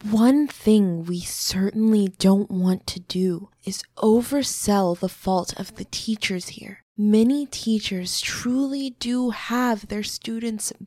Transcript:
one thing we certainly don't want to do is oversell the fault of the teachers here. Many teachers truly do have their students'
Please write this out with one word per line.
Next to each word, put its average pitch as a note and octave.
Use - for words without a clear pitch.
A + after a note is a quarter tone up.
one B3+
thing G3
we F3
certainly G#3
don't G3
want F#3
to -
do F3+
is -
oversell A3
the F#3+
fault F#3
of -
the F#3
teachers -
here. -
Many A3+
teachers G3+
truly C4+
do B3
have A#3
their G#3
students' A3+